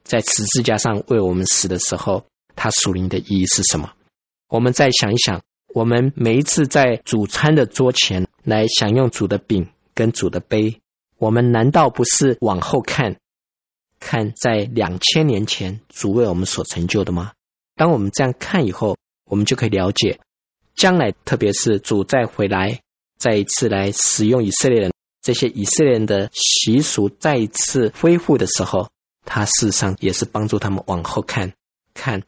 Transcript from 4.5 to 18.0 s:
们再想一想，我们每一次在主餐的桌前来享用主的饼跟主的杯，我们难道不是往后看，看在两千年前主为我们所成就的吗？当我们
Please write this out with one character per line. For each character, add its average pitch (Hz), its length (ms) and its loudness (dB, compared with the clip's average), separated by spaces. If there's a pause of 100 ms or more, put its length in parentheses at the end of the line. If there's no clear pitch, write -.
们 123 120 2
再 135 180 4
想 110 220 0
一 117 40 2
想， 98 260 -2 (320)
我 113 100 0
们 120 320 2
每 113 200 2
一 139 60 4
次 151 240 0
在 131 300 2
主 107 300 -2
餐 151 280 2
的 143 100 6
桌 127 280 2
前 92 340 -2 (180)
来 107 220 2
享 107 280 0
用 127 160 2
主 - 160 -2
的 101 120 -2
饼 92 300 -2 (260)
跟 113 180 0
主 - 160 -4
的 90 120 -6
杯， 110 400 -2 (380)
我 110 120 2
们 120 220 4
难 117 180 4
道 156 180 4
不 120 160 -2
是 131 360 2
往 98 200 0
后 131 220 -2
看， 107 340 -4 (840)
看 110 340 -4
在 113 380 0
两 92 280 -2
千 156 260 2
年 110 200 0
前 101 420 -8
主 - 240 -4
为 117 140 2
我 92 80 -2
们 90 120 -2
所 - 180 -6
成 85 240 -4
就 101 160 0
的 87 80 -4
吗？ 90 200 -4 (440)
当 165 160 2
我 139 60 2
们 101 120 -2